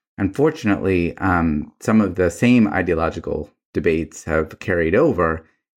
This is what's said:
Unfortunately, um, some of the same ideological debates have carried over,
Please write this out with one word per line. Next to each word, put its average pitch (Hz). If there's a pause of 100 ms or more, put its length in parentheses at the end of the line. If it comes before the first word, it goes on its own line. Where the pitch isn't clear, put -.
(200)
Unfortunately, 95
um, 82
some 110
of 92
the 90
same 120
ideological 80 (240)
debates 80
have 80
carried 85
over, 90 (340)